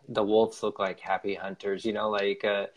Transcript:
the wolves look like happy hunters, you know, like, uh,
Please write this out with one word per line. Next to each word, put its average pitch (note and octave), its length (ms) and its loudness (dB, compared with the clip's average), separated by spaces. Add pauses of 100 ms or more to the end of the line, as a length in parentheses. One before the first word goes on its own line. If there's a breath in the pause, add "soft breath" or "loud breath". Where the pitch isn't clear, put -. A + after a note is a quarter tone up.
the A2+ 140 0
wolves A2 400 4
look G#2 160 -2
like F#2+ 220 -2
happy G2 340 -2
hunters, G2 500 -6
you A2+ 80 0
know, G#2+ 180 0
like, G2+ 340 0
uh, G2+ 220 0 (100)